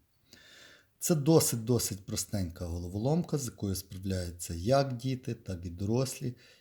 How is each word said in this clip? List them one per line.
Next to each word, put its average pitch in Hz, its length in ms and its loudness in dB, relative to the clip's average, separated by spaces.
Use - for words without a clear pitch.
Це - 160 2
досить-досить 123 920 4
простенька 92 600 -4
головоломка, 104 720 0
з 131 60 -4
якою 101 300 -4
справляються 92 800 -6
як 127 420 2
діти, 127 380 -4
так 92 320 -8
і 85 40 -6
дорослі. 120 680 -2